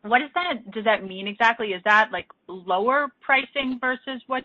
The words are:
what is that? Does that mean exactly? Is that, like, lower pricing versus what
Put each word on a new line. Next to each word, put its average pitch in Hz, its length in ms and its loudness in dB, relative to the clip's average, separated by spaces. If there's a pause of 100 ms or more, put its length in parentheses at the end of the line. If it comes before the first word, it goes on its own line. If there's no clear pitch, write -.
what 233 200 2
is 294 120 -6
that? 294 380 -4
Does 214 140 -6
that 202 180 2
mean 190 240 -10
exactly? 226 420 0
Is 180 160 -6
that, 214 260 6
like, 180 160 -6 (200)
lower 196 640 0 (120)
pricing 262 580 0
versus 254 460 -4
what 262 200 -4